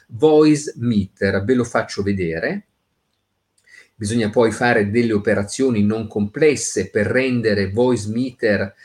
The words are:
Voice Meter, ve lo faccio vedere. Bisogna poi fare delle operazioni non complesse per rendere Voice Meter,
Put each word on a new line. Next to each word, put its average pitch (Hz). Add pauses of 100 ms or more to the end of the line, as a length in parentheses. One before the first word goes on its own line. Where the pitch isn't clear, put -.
Voice 151
Meter, 101
ve 127
lo 123
faccio 110
vedere. 98 (1300)
Bisogna 107
poi 113
fare 113
delle 117
operazioni 104
non 107
complesse 107
per 104
rendere 110
Voice 117
Meter, 107 (120)